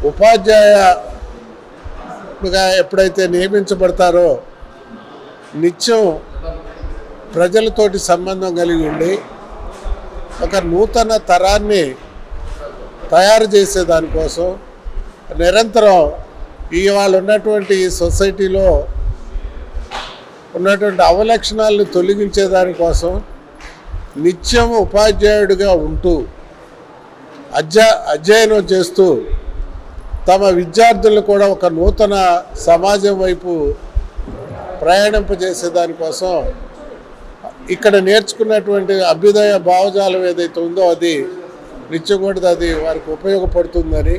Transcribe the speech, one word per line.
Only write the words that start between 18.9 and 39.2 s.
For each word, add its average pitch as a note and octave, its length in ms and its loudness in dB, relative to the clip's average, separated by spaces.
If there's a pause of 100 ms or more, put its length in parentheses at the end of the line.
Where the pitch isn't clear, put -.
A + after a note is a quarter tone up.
ఉన్నటువంటి F#3+ 460 0
అవలక్షణాలను G#3+ 840 2
తొలగించే G3 640 0
దానికోసం F3+ 720 0 (960)
నిత్యం F#3 540 0 (140)
ఉపాధ్యాయుడిగా G3+ 880 2
ఉంటూ D#3 520 0 (1300)
అధ్యా-, G#3 480 2 (120)
అధ్యయనం G#3+ 480 4 (100)
చేస్తూ F3+ 500 2 (1080)
తమ F#3+ 160 4
విద్యార్థులను G3+ 760 4
కూడా G3+ 260 2
ఒక F#3+ 200 0
నూతన F#3 760 2 (240)
సమాజం G3 520 2
వైపు F3 560 -2 (1040)
ప్రయాణింపజేసే F#3 880 0 (100)
దానికోసం E3 760 -4 (1160)
ఇక్కడ G3 260 4
నేర్చుకున్నటువంటి G3+ 960 0 (180)
అభ్యుదయ G3+ 460 2